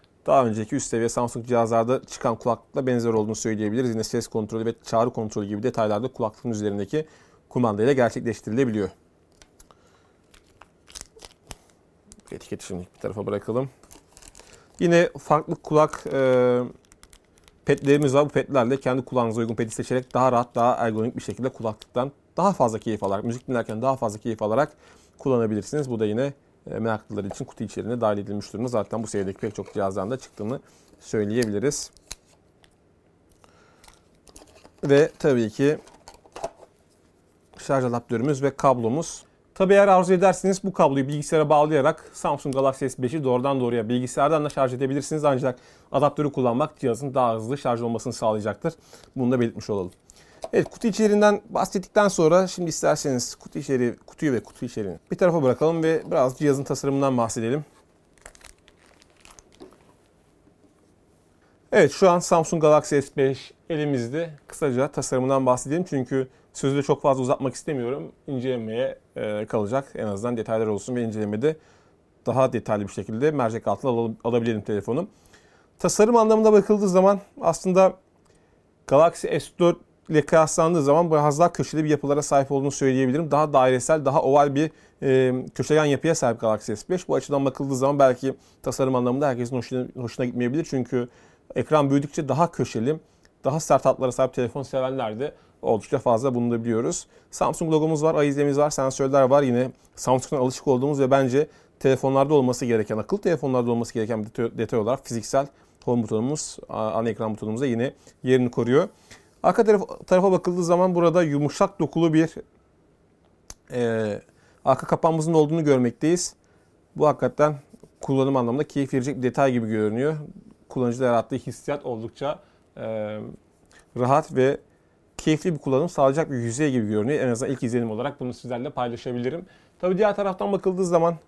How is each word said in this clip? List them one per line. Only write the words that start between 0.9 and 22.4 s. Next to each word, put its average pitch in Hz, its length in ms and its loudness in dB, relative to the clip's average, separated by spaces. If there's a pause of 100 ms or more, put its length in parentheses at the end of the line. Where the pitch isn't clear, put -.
Samsung 120 380 -6
cihazlarda 117 560 0
çıkan - 320 -4
kulaklıkla 127 520 -4
benzer 120 220 0
olduğunu 110 260 0
söyleyebiliriz. 110 540 -2
Yine 110 140 -4
ses 117 240 -6
kontrolü 110 380 -6
ve 113 80 -2 (100)
çağrı 117 260 0
kontrolü 107 380 -6
gibi 104 160 -6
detaylar 110 400 -2
da 131 40 -6
kulaklığın 120 440 -6
üzerindeki 104 560 -4 (420)
kumandayla 117 440 0
gerçekleştirilebiliyor. 113 960 -2 (3500)
Etiketi - 340 -14
şimdi 90 300 -10
bir - 60 -20
tarafa 101 240 -8
bırakalım. 110 440 -4 (1120)
Yine 170 300 4 (100)
farklı 156 360 0
kulak, - 480 0 (100)
e, 127 460 4 (1040)
petlerimiz 143 480 4
var. 147 120 4
Bu 143 40 -4
petlerle 135 500 0
kendi 127 260 -2
kulağınıza 117 360 -2
uygun 113 140 -2
peti 113 200 -4
seçerek 123 380 -6
daha 127 180 4
rahat, 123 240 0
daha 120 200 2
ergonomik 113 400 -2
bir 120 60 -10
şekilde - 280 -6
kulaklıktan 123 640 -6 (260)
daha 185 160 2